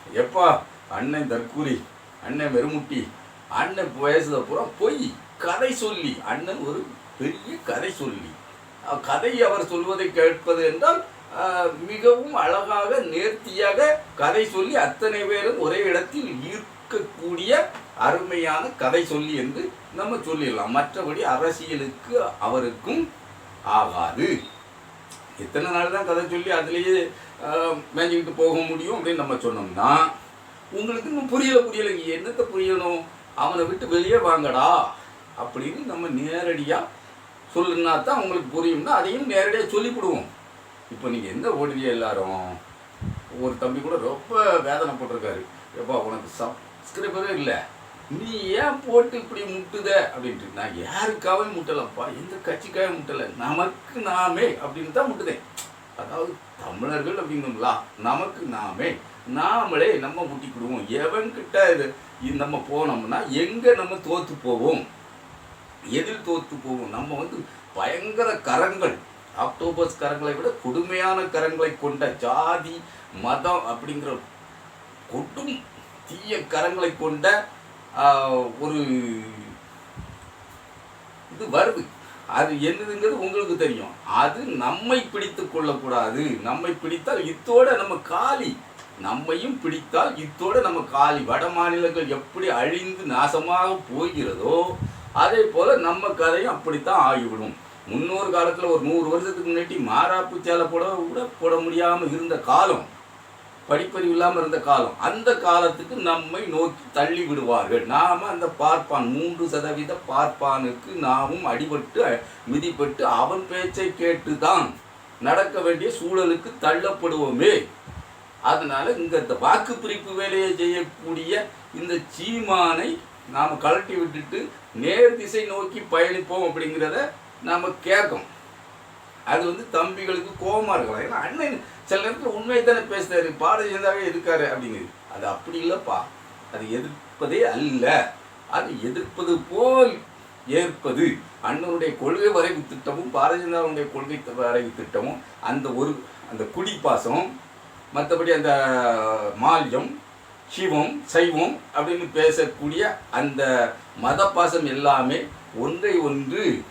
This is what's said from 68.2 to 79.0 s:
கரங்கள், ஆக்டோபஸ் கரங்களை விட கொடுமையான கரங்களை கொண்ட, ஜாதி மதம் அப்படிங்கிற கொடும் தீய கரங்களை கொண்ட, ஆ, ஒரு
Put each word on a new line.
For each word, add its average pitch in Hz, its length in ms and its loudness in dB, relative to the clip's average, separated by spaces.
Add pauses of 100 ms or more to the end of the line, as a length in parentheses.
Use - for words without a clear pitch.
கரங்கள், 190 600 0 (400)
ஆக்டோபஸ் 165 640 -2
கரங்களை 143 360 -4
விட - 140 -2 (120)
கொடுமையான 185 600 0
கரங்களை 160 580 0
கொண்ட, 143 260 -2
ஜாதி 165 760 -2 (420)
மதம் 175 440 0
அப்படிங்கிற 147 520 -6 (920)
கொடும் - 480 -8 (480)
தீய 208 300 -8
கரங்களை 170 600 -2
கொண்ட, 160 500 2 (480)
ஆ, 139 360 6
ஒரு 127 480 -2 (2500)